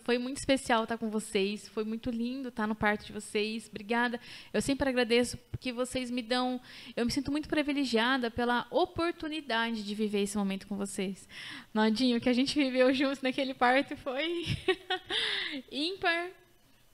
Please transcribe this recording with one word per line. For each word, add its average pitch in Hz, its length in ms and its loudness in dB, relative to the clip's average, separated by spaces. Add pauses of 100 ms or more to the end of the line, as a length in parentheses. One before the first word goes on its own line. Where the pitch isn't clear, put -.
foi 240 140 2
muito 254 200 -4
especial 254 480 2
tá 226 120 -4
com 226 120 -4
vocês, 208 600 -2
foi 220 160 -4
muito 226 240 -4
lindo 247 420 -4
tá 214 160 -2
no 220 80 0
parto 214 300 0
de 208 80 -14
vocês. 214 560 -4
Obrigada. 233 500 -2 (320)
Eu 214 100 2
sempre 269 280 0
agradeço 240 480 2 (120)
porque - 220 -6
vocês 247 400 -4
me 247 100 -2
dão, 254 380 0 (380)
eu 240 80 0
me 233 60 0
sinto 277 200 0
muito 294 160 -2
privilegiada 262 800 2
pela 240 400 0
oportunidade 285 1160 0
de 208 100 -4
viver 208 280 0
esse 202 140 -2
momento 196 300 -2
com 202 80 -4
vocês. 196 540 -6 (440)
Nodinho, 220 440 4
o 226 40 0
que - 60 0
a 247 60 4
gente 254 220 2
viveu 262 380 6
juntos 269 280 0
naquele 262 320 0
parto 262 420 4
foi 320 480 -4 (640)
<laughs> 381 640 -4
ímpar. 349 580 -2 (640)